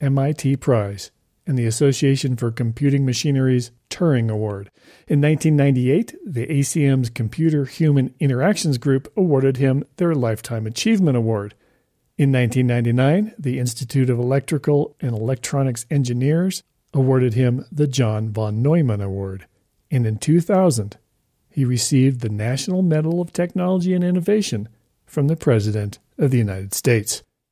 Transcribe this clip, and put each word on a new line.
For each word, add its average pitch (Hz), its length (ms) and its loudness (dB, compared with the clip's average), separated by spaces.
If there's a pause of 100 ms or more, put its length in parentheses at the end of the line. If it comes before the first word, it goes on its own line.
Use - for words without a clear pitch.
M 139 180 0
I 139 140 0
T 139 240 -2
Prize 104 540 -2 (360)
and 135 100 0
the 120 80 0
Association 135 720 0
for 117 160 -2
Computing 135 540 0
Machinery's 131 640 0 (180)
Turing 127 400 0
Award. 104 400 -4 (380)
In 143 140 2
nineteen 151 340 2
ninety-eight, 139 580 2 (120)
the 131 260 -6
A 143 120 0
C 147 220 -2
M's 131 240 2
Computer 143 560 -2
Human 143 540 0
Interactions 143 580 0
Group 135 380 0
awarded 135 420 2
him 135 280 0 (100)
their 170 180 0
Lifetime 113 540 -4
Achievement 180 480 2
Award. 113 400 -2 (640)
In 143 120 4
nineteen 127 380 2
ninety-nine, 127 720 2
the 135 180 -4
Institute 127 520 -2
of 120 100 0
Electrical 139 800 0
and 131 120 -4
Electronics 127 800 -4
Engineers 143 720 0 (320)
awarded 131 400 2
him 123 380 0
the 147 160 0
John 110 420 -2
von 107 320 -4
Neumann 135 400 2
Award. 98 460 -8 (420)
And 123 160 0
in 107 120 -2
two 160 220 2
thousand, 165 580 0 (520)
he 139 160 -2
received 127 540 2
the 117 100 -4
National 127 540 -2
Medal 160 360 0
of 170 140 -6
Technology 180 640 -2
and 180 80 0
Innovation 180 640 -2 (380)
from 143 200 -2
the 160 80 2
President 107 640 0 (180)
of 143 140 2
the 127 60 4
United 98 360 -2
States. 113 500 0 (280)